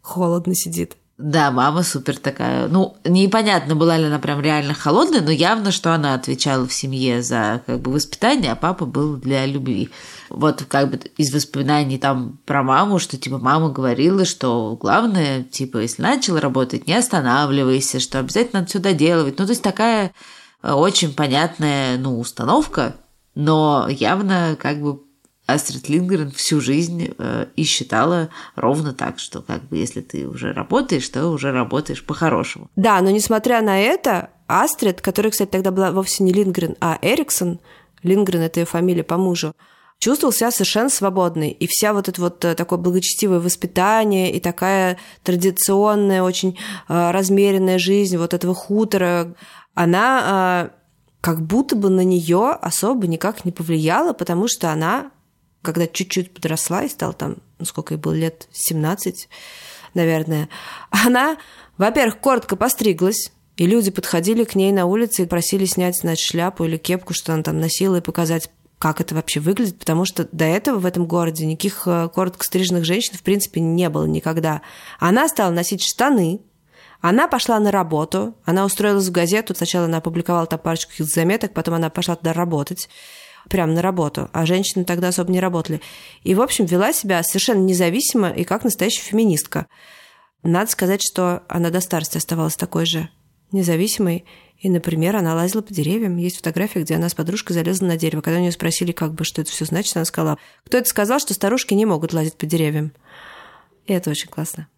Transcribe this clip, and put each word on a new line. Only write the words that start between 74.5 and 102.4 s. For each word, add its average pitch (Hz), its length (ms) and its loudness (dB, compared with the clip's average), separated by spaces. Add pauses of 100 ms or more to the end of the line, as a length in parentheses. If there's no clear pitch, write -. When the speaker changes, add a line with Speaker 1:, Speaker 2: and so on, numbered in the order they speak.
Speaker 1:
Она 240 300 4
стала 202 240 2
носить 175 320 -2
штаны, 220 560 2 (600)
она 220 280 4
пошла 233 320 0
на 208 100 4
работу, 190 640 -2 (100)
она 185 200 2
устроилась 202 440 2
в 175 40 -6
газету, 180 420 0
сначала 175 320 -2
она 165 120 0
опубликовала 165 480 -2
там 165 120 -4
парочку 165 320 -4
каких-то 156 220 -6
заметок, 196 400 0
потом 170 220 -4
она 165 160 -2
пошла 170 260 -4
туда 165 160 -2
работать, 170 560 -4 (600)
прям 165 260 0
на 170 80 2
работу, 180 500 -2
а 160 140 0
женщины 185 380 0
тогда 175 240 -2
особо 180 240 -2
не 185 80 2
работали. 165 400 -2 (420)
И, 190 120 2
в 196 60 4
общем, 254 240 2
вела 185 280 2
себя 190 300 0
совершенно 202 380 0
независимо 185 720 2
и - 140 -4
как 202 200 -2
настоящая 226 380 0
феминистка. 202 640 0 (760)
Надо 175 280 2
сказать, 190 320 0
что 180 460 -2
она 170 220 0
до 185 100 0
старости 165 380 -4
оставалась 160 380 -2
такой 165 300 -2
же 165 220 -2 (440)
независимой. 175 720 0 (360)
И, 190 100 -2
например, 165 460 0
она 165 180 0
лазила 180 260 0
по 214 140 -14
деревьям. 180 420 0
Есть 175 200 -4
фотография, 175 460 -2
где 156 120 -2
она 170 140 0
с - 60 -4
подружкой 175 400 -4
залезла 180 320 0
на 170 100 2
дерево. 160 240 -2
Когда 170 180 -2
у 180 40 2
нее 175 100 0
спросили, 165 400 -2
как 160 200 -4
бы, 156 120 -6
что - 180 -6
это - 80 -6
все - 140 -6
значит, 170 320 -4
она 165 80 0
сказала: 160 340 -2 (260)
«Кто - 140 2
это 247 100 0
сказал, 214 300 2
что - 160 -4
старушки 208 400 0
не 208 100 4
могут 165 280 0
лазить 160 260 -2
по 156 80 -4